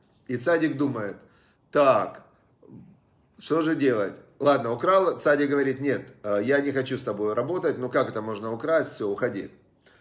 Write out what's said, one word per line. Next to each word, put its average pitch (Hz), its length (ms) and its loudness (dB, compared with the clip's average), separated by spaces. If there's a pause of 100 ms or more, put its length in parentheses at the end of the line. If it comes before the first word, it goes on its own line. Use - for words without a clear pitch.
(280)
И 123 100 -4
цадик 156 400 2
думает: 120 380 -2 (560)
«Так, 123 500 4 (1160)
что 160 240 0
же 156 120 0
делать?» 113 380 0 (240)
Ладно, 131 360 2
украл, 175 440 2
цадик 143 320 2
говорит: 135 300 0
«Нет, 127 340 -4 (100)
э, 104 200 0
я 139 160 2
не 143 120 -2
хочу 131 260 -4
с - 60 -10
тобой 107 300 -2
работать, 143 440 -2
ну 123 120 -6
как 131 200 0
это 110 120 -6
можно 110 320 -8
украсть, 147 380 -2
всё, 107 180 -4
уходи». 101 400 -4 (520)